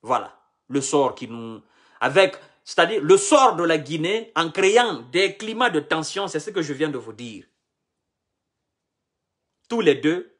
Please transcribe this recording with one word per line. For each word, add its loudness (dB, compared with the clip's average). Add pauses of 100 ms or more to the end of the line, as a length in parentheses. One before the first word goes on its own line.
Voilà -4 (300)
le -2
sort 0
qui -14
nous... -14 (380)
Avec, 2 (260)
c'est-à-dire 0
le 6
sort 4
de -2
la 0
Guinée -6
en -2
créant 2 (100)
des -2
climats -2
de 0
tension, -6
c'est -6
ce -12
que -4
je -6
viens -4
de -8
vous -14
dire. -16 (2250)
Tous -2
les 4
deux -4